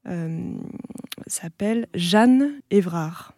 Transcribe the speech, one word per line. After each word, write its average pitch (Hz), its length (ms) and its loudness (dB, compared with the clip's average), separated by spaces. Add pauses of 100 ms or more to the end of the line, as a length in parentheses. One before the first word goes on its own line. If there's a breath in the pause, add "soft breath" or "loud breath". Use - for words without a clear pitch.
euh, 165 460 -6 (720)
s'appelle 214 680 -4
Jeanne 240 600 4 (180)
Évrard. 170 680 0